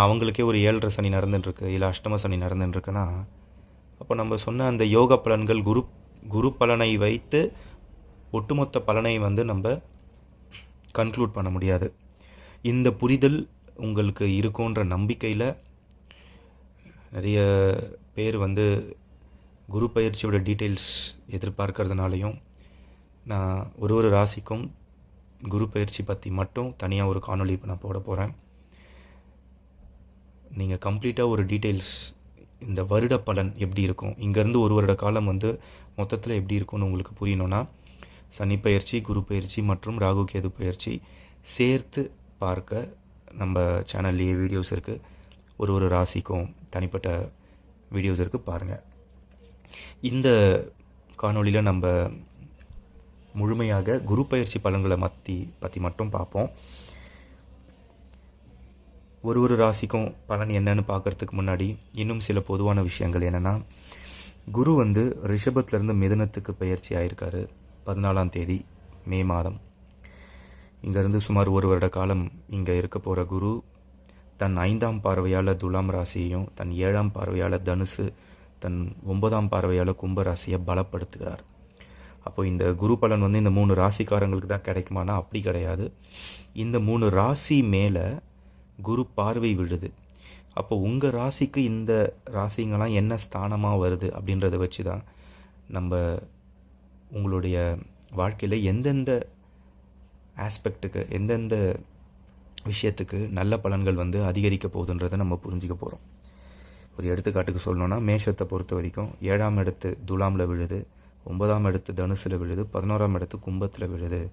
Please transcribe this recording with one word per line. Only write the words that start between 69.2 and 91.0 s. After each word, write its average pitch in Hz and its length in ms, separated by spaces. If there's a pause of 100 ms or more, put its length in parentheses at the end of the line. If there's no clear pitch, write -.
மாதம். 90 340 (1200)
இங்கிருந்து 98 400
சுமார் 101 340
ஒரு 98 120
வருட 92 220
காலம் 95 340 (260)
இங்க 95 260
இருக்க 90 240
போற 92 260
குரு 95 260 (880)
தன் 95 180
ஐந்தாம் 110 440
பார்வையால 95 560
துலாம் 92 360
ராசியையும், 90 500 (120)
தன் 90 220
ஏழாம் 101 360
பார்வையால 92 520
தனுசு, 92 380 (560)
தன் 90 180 (260)
ஒன்பதாம் 101 480
பார்வையால 90 440
கும்ப 95 280
ராசியை 92 420
பலப்படுத்துகிறார். 87 760 (840)
அப்போ - 200
இந்த 90 180 (100)
குரு 101 240
பலன் 107 280
வந்து 104 180
இந்த 98 140
மூணு 101 160
ராசிக்காரங்களுக்கு 98 800
தான் 101 160
கிடைக்குமானா 92 480
அப்படி 95 260
கிடையாது. 90 440 (680)
இந்த 117 260
மூணு 110 300
ராசி 123 480 (160)
மேல 98 240 (840)
குரு 113 240 (100)
பார்வை 113 400
விழுது. 87 340 (640)
அப்போ - 260
உங்க 127 300